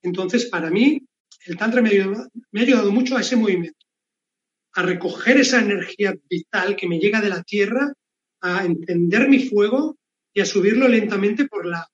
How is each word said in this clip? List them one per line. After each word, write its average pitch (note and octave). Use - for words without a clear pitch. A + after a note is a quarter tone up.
Entonces, F3+
para E3
mí, A#3+
el F3
tantra A3+
me A3+
ha -
ayudado, G3+
me G#3
ha -
ayudado A3
mucho B3+
a A3+
ese B3
movimiento, F#3
a F#3
recoger F#3
esa B3+
energía G3+
vital F#3
que F#3+
me E3+
llega G#3+
de G#3
la F3
tierra, A#3+
a F#3
encender F3
mi C4+
fuego A#3+
y G3+
a F#3
subirlo A3+
lentamente A3
por G3
la E3+